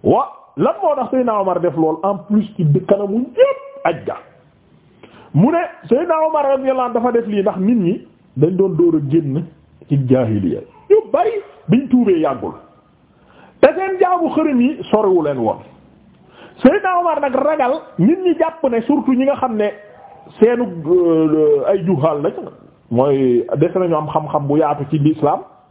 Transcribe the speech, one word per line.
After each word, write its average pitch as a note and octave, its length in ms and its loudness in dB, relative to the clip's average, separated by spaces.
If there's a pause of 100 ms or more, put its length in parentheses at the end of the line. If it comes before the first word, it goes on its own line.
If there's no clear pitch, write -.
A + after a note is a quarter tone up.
Wa G3 200 2 (340)
lan A3 240 0
moo D4+ 140 2
tax B3+ 160 -4
Seydina A#3+ 300 0
Omar F3+ 180 -2
def D#3+ 160 -2
lool D#3+ 280 0
en G3 140 -2 (100)
plus G#3+ 180 0 (100)
ci F#3 80 -2 (240)
kanamu G3+ 320 0
ñépp C5 400 2 (260)
aj C3 200 -2
ga? - 120 -8 (1160)
Mu G3+ 180 4
ne E4+ 100 -2 (280)
Seydina D#4+ 260 0 (120)
Omar D4+ 180 -2
radiyallahu C4 400 0
anhu A#3 80 -6
dafa A#3+ 180 -2
def A#3 160 -2
lii G#3 140 -2
ndax F#3+ 160 -2
nit G3+ 200 0
ñi F#3 180 0 (420)
dañ D#3+ 200 2
doon F#3 200 0
door E3 180 2
a D3+ 40 2 (100)
génn D3 340 -2 (460)
ci C#3+ 80 2 (100)
jaahiliya. A2 520 0 (300)
Yu G#4 80 6 (140)
bari F4+ 200 0 (380)
biñ B3 200 2
tuubee G3+ 300 4
yàggul. C#3 340 -2 (1080)
Te C4+ 120 6
seen F#4+ 240 -4
jaamu F4+ 300 0
xërëm D4+ 320 0
yi B3+ 300 -2
soriwu G3 320 2
leen C#3+ 160 -4
woon. - 200 -2 (1040)
Seydina F#4 380 2
Omar E4 220 0
nag C4+ 140 -2
ragal C#4 380 0 (240)
nit C#4 260 2
ñi F4 160 2
jàpp D#4+ 300 -2
ne A3+ 120 0
surtout C4+ 340 0
ñi B3+ 100 0
nga C#4 100 2
xam B3+ 220 -4
ne G#3 120 0 (680)
seenu, A#3 240 4 (220)
euh, D#3 840 2
ay F#3+ 160 0
juhaal D#3 360 0
lañ, - 120 -2 (580)
mooy B2+ 540 2 (120)
des E3+ 180 0
nañu F3 200 0
am D3+ 120 -4
xam-xam D3 400 -4
bu D3 100 0
yaatu D3+ 320 -2
ci D#3 100 -2
l'islam. D3+ 420 0 (300)